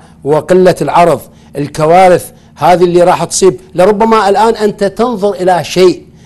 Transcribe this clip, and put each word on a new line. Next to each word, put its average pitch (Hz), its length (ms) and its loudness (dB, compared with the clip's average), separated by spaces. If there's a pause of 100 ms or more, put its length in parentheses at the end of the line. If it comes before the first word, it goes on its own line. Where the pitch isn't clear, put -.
(240)
وقلة 170 580 2
العرض، 156 380 0 (360)
الكوارث 165 760 0 (260)
هذه 175 280 2
اللي 175 180 2
راح 170 220 0
تصيب. 180 320 0 (180)
لربما 208 540 0
الآن 214 260 0
أنت 208 300 -4
تنظر 202 500 -4
إلى 180 300 -2
شيء، 180 380 0 (240)